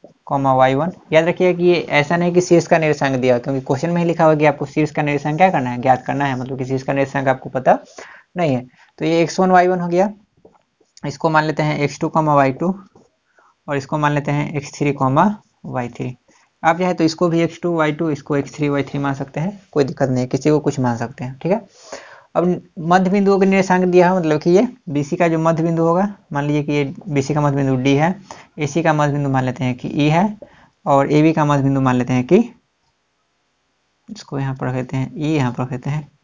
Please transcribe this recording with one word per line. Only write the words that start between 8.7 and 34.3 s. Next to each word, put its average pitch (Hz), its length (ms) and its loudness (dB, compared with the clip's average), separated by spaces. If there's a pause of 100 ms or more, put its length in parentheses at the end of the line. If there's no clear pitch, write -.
तो 156 60 -4
ये 165 160 2
एक्स - 180 -2
वन 185 120 2
वाई 180 160 6
वन 180 120 0
हो 175 80 -4
गया, 180 220 2 (960)
इसको 147 260 -4
मान 156 140 2
लेते 156 200 -2
हैं 151 160 -2
एक्स 147 200 -4
टू 160 100 -2
कॉमा 151 260 0
वाई 135 180 4
टू 170 200 -4 (960)
और 147 100 -4
इसको 139 200 -6
मान 147 140 0
लेते 147 200 -2
हैं 147 220 -4
एक्स 147 200 -6
थ्री 143 200 -2
कॉमा 139 320 2 (420)
वाई 127 220 -6
थ्री। 131 260 -10 (480)
आप 165 160 2
चाहे 180 140 0
तो 170 100 0
इसको 160 260 0
भी 165 120 2
एक्स 165 200 -2
टू 175 120 -2
वाई 156 200 0
टू, 160 180 -4
इसको 143 260 -4
एक्स 139 180 -6
थ्री 147 140 -2
वाई 139 140 0
थ्री 139 160 -8
मान 139 160 -4
सकते 139 240 -8
हैं, 196 200 -6 (120)
कोई 143 120 0
दिक्कत 131 260 -2
नहीं 127 100 0
है, 127 80 -2
किसी - 220 -2
को 151 120 4
कुछ 143 180 -2
मान 123 180 -2
सकते 120 260 -8
हैं। 131 140 -10
ठीक 165 140 -4
है, 220 140 -2 (720)
अब 170 100 0 (360)
मध्य 180 300 2
बिंदुओं 196 280 2
के 196 60 4
निर्देशांक 190 400 2
दिया 180 240 4
है, 190 80 2
मतलब 156 240 0
कि 175 80 0
ये 202 180 4 (220)
बीसी 147 260 -4
का 175 120 2
जो 165 120 0
मध्य 160 240 0
बिंदु 165 200 0
होगा, 175 240 2 (260)
मान 143 100 -2
लीजिए 147 200 0
कि 147 100 -4
ये 143 200 -2 (140)
बीसी 143 260 -2
का 147 80 0
मध्य 143 140 0
बिंदु 135 220 0
डी 139 180 2
है, 165 200 2 (440)
एसी 151 240 -2
का 160 100 2
मध्य 147 200 0
बिंदु 143 160 -2
मान 131 140 0
लेते 127 200 -4
हैं 123 120 -2
कि - 200 -10
ई 147 140 2
है, 190 280 0 (480)
और 139 260 2
एबी 156 220 4
का 156 120 0
मध्य 143 180 2
बिंदु 139 180 0
मान 127 140 2
लेते 123 180 0
हैं 127 120 0
कि 180 120 4 (1700)
इसको - 300 -12